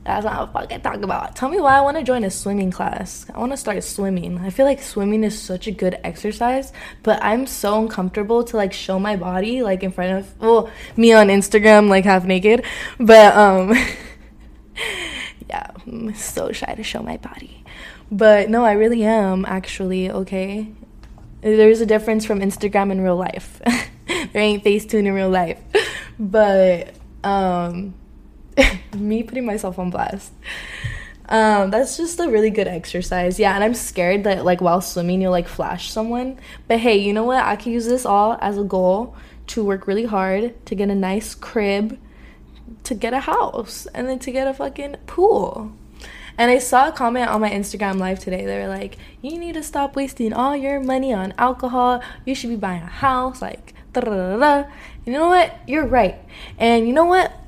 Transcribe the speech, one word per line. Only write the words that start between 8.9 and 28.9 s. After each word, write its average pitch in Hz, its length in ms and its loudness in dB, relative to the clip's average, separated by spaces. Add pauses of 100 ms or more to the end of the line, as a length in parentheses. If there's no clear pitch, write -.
my 208 180 -2
body, 185 460 -4
like, 190 200 -2
in 190 80 -4
front 185 280 -4
of, - 220 -12
well, 220 300 4 (260)
me 226 160 8
on 214 160 10
Instagram, 208 600 6
like, 190 140 6
half 190 200 4
naked. 202 400 2 (340)
But, 220 380 10
um, 190 360 6
<laughs> - 1800 -8
yeah, - 200 -10 (160)
I'm 220 280 -10
so - 380 -8
shy - 220 -8
to 220 80 -12
show - 200 -8
my 80 160 -10
body. - 460 -18 (460)
But 208 380 6
no, 233 160 2
I 214 80 4
really 220 320 2
am, 196 400 0
actually, 185 680 -6
okay? 196 580 -6 (720)
There's 214 400 6
a 226 60 2
difference 214 380 2
from 202 160 -2
Instagram 196 500 0
and 190 120 -2
real 180 140 2
life. - 500 -8
<laughs> 240 240 -2 (160)
There 269 360 -4
ain't 208 220 0
Facetune 208 420 2
in 196 60 0
real 190 180 0
life. 180 280 0 (600)
But, 190 760 4 (280)
um, 185 720 -2 (640)
<laughs> - 400 2